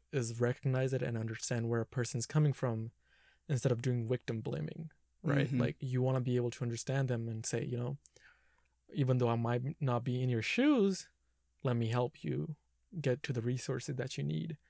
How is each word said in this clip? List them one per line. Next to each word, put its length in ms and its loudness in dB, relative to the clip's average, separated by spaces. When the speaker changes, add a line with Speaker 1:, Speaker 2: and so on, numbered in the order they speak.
Speaker 1:
is 280 -2
recognize 540 2
it 80 0
and 160 -2
understand 500 -2
where 140 2
a 40 -2
person's 400 -2
coming 280 4
from 360 -2
instead 240 2
of 100 -2
doing 260 0
victim 320 -2
blaming, 500 -6
right? 240 2
Speaker 2:
Mm-hmm. 140 0
Speaker 1:
Like, 200 0
you 220 -2
wanna 200 2
be 140 0
able 140 0
to 140 -6
understand 440 -2
them 200 -2
and 180 -6
say, 180 -2
you 140 -4
know, 200 -4
"Even 240 4
though 100 4
I 80 2
might 440 -2
not 240 0
be 180 0
in 80 2
your 120 2
shoes, 640 2
let 140 2
me 120 0
help 360 -2
you 320 -4
get 240 0
to 100 -4
the 80 -2
resources 540 -4
that 220 -6
you 60 -2
need. 340 -4